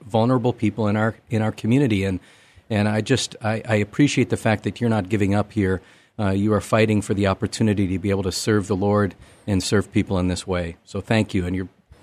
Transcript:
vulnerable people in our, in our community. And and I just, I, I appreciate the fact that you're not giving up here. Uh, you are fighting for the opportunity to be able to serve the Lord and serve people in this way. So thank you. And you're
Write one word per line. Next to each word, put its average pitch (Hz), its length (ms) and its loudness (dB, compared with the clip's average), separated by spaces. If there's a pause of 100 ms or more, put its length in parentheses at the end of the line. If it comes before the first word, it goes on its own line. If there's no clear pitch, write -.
vulnerable 120 500 2
people 107 340 -2
in 101 80 0
our, 110 200 0 (140)
in 110 140 0
our 107 80 -2
community. 110 520 0
And 95 160 -2 (500)
and 104 180 2
I 107 140 0
just, 117 400 -2
I, 110 260 -4
I 113 80 0
appreciate 117 540 2
the 107 80 0
fact 110 260 0
that 104 180 -6
you're 120 80 2
not 104 200 0
giving 101 240 0
up 104 180 0
here. 95 300 0 (380)
Uh, 98 120 0
you 101 220 0
are 98 80 2
fighting 107 400 2
for 107 120 -4
the 98 140 2
opportunity 101 600 0
to 92 120 -2
be 98 100 -2
able 98 140 0
to 95 80 -2
serve 104 360 0
the 107 80 -2
Lord 101 400 0 (300)
and 98 160 0
serve - 300 0
people 98 280 0
in 90 80 0
this 90 200 -4
way. 87 360 -6
So - 160 -10
thank 110 340 0
you. 92 120 0
And 90 100 -4
you're 92 140 -6 (320)